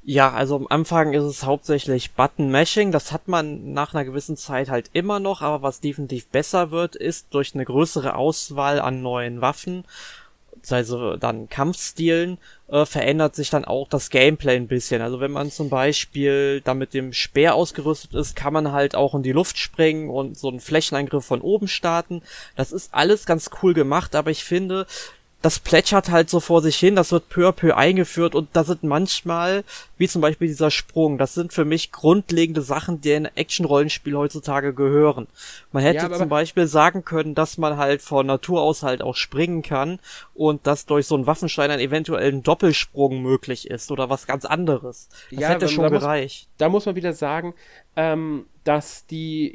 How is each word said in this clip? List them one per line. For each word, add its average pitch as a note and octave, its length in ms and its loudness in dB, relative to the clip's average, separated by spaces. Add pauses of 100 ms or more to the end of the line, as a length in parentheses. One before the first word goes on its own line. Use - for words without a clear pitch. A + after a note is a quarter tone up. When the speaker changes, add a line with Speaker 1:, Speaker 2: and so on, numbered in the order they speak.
Speaker 1:
Ja, C3+ 280 4
also C3+ 240 0
am C3+ 120 -4
Anfang D#3 460 2
ist D3 100 2
es C#3+ 200 -6
hauptsächlich C3+ 680 -2
Button-Mashing. D3+ 800 2
Das - 200 0
hat - 160 -8
man D3+ 460 -4
nach C#3+ 200 -2
einer D3 120 -2
gewissen C#3 320 -8
Zeit C3+ 320 -4
halt A#2+ 240 -4
immer G3 260 -2
noch, G3 220 -4
aber D3 200 -2
was C3+ 200 -4
definitiv C3+ 460 -6
besser D#3+ 440 0
wird, E3+ 240 -4
ist - 360 -6
durch C#3+ 220 -2
eine C3 120 -4
größere C#3 500 0
Auswahl C#3+ 640 -2
an B2+ 220 -2
neuen A#2+ 400 -4
Waffen, F3+ 420 -4 (880)
also A#2+ 460 -2
dann A2+ 320 -6
Kampfstilen, E3 920 -2 (320)
äh, D3 160 4
verändert D3+ 500 0
sich D3 140 -6
dann D3 160 0
auch C3+ 220 -4
das - 220 -2
Gameplay C3+ 460 4
ein B2 120 -2
bisschen. A#2+ 340 -2
Also B2 180 -4
wenn C#3 120 -2
man C#3+ 200 -6
zum D3 180 -6
Beispiel C#3 920 0
dann C3 160 -2
mit C3+ 160 -6
dem C3 200 -4
Speer C#3+ 420 2
ausgerüstet D3+ 580 -2
ist, - 220 -4
kann D3 180 -4
man D3+ 180 0
halt C#3 240 0
auch C#3 200 2
in C#3 80 -2
die B2+ 80 0
Luft D#3+ 260 0
springen D#3 520 0
und C3+ 280 -6
so C3+ 120 -6
einen B2+ 100 -8
Flächenangriff C#3+ 640 0
von - 160 -2
oben G3+ 260 0
starten. E3+ 560 -2 (320)
Das C3+ 160 -4
ist F3+ 220 -10
alles G3 320 2
ganz E3 260 0 (100)
cool F3+ 120 4
gemacht, D3+ 420 0
aber D3+ 160 0
ich - 120 -6
finde, F#3 420 -2 (560)
das D#3+ 180 2
plätschert F3+ 520 4
halt E3 180 6
so E3+ 120 2
vor E3+ 200 4
sich D#3 140 2
hin, G3 220 4
das F3 160 4
wird E3+ 160 0
peu F3 180 4
à F#3 60 4
peu E3 200 4
eingeführt E3+ 640 2
und D3+ 160 0
da D#3+ 140 2
sind E3 180 -4
manchmal, F3 800 -2 (340)
wie F#3 120 2
zum E3 120 0
Beispiel D#3 280 2
dieser D3+ 200 2
Sprung, D3+ 480 0
das C3+ 160 0
sind E3+ 200 -6
für E3 100 2
mich D#3 300 -2
grundlegende E3 680 2
Sachen, D3 380 -4
die D3 120 0
in D3+ 120 2
Action-Rollenspiel D3 920 0
heutzutage C#3+ 560 -2
gehören. C#3 540 4 (440)
Man C3+ 100 0
hätte D3+ 180 4
Speaker 2:
Ja, E3+ 80 0
aber F3 100 -4
Speaker 1:
zum F3 100 0
Beispiel D#3+ 400 2
sagen E3 380 4
können, D#3 300 -4
dass D#3 220 0
man D3+ 200 0
halt C#3+ 240 0
von C3+ 260 0
Natur D3+ 340 0
aus D3+ 220 0
halt B2+ 180 -2
auch B2 140 -4
springen E3 460 -2
kann D3+ 400 -4 (320)
und D3+ 340 0
dass D3 180 0
durch D3 220 2
so D#3 80 2
einen C3+ 100 0
Waffenstein D3+ 440 0
dann C#3+ 100 -2
eventuell C3 540 0
ein C3+ 100 -6
Doppelsprung C#3 800 2
möglich B2+ 480 -2
ist - 220 -10
oder C3 180 -4
was C3+ 180 -4
ganz C3+ 160 -4
anderes. D3 640 -2 (240)
Das C3 80 -10
Speaker 2:
Ja, D3 80 0
Speaker 1:
hätte E3 200 2
Speaker 2:
aber - 20 -
Speaker 1:
schon D3+ 160 2
Speaker 2:
da D3+ 40 4
muss, C#3+ 120 2
Speaker 1:
gereicht. C#3+ 560 -4
Speaker 2:
da D#3 100 2
muss G3+ 180 0
man F#3 120 -4
wieder E3+ 160 -4
sagen, D#3+ 400 -4 (420)
ähm, D#3+ 500 -2 (200)
dass D3 400 -2
die D#3+ 500 -4